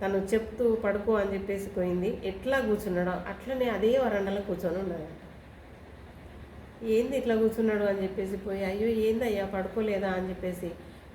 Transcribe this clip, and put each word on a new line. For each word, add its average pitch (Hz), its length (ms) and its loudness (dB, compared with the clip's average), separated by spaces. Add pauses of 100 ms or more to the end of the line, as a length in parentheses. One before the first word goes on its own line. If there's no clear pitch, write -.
తను 196 180 2
చెప్తూ 220 460 0 (100)
"పడుకో" 208 400 2
అని 196 200 2
చెప్పేసి 196 360 -2
పోయింది, 180 400 2 (140)
ఎట్లా 247 360 0
కూర్చున్నాడో 196 500 2
అట్లనే 196 580 -2
అదే 220 300 4
వరండాలో 202 440 2
కూర్చొని 180 360 -2
ఉన్నాడు. 170 280 -4 (1800)
"ఏంది 233 320 4
ఇట్లా 240 200 2
కూర్చున్నాడు?" 220 480 4
అని 196 180 2
చెప్పేసి 190 340 -2
పోయి, 196 280 -2
"అయ్యో 202 240 0
ఏందయ్యా 220 580 2
పడుకోలేదా?" 196 640 0
అని 185 200 0
చెప్పేసి 180 400 -4 (440)